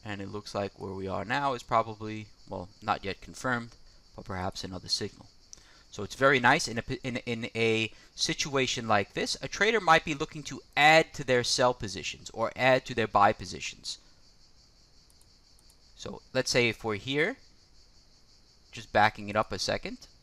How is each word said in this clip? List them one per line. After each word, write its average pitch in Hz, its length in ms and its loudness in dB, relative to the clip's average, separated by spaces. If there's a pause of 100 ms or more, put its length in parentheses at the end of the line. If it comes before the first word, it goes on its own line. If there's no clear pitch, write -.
and 101 160 -10
it 98 100 -10
looks 104 240 -10
like 101 240 -2
where 95 140 -10
we 95 140 -8
are 95 180 -6
now 135 280 -2
is 120 100 -8
probably, 110 640 -2 (200)
well, 92 220 -10 (120)
not 107 220 -2
yet 95 160 -6
confirmed, 117 520 -6 (440)
but - 80 -16
perhaps 95 400 -6
another 92 240 -10
signal. - 380 -6 (680)
So 104 120 -10
it's - 120 -12
very 135 240 4
nice 127 300 4
in 117 80 -6
a 113 40 -4
p-, - 220 -8
in, 123 220 -6
in 117 300 -6
a 110 360 2 (240)
situation 135 720 -2
like 104 260 2
this. 226 280 -4
A 135 80 -8
trader 214 320 0
might 160 240 6
be 175 80 -4
looking 156 300 -8
to - 180 -12 (160)
add 156 380 8
to 139 100 -8
their 123 180 4
sell 123 300 2
positions 92 600 -8
or 113 220 -2
add 131 300 4
to 127 100 -6
their 113 120 2
buy 104 260 6
positions. - 640 -10 (2000)
So - 240 -12 (120)
let's 127 180 0
say 120 180 4
if - 160 -6
we're 110 100 -2
here, 147 400 -2 (1400)
just - 220 -16
backing 107 340 4
it 104 80 -6
up 107 160 0
a 98 80 -6
second - 480 -6 (160)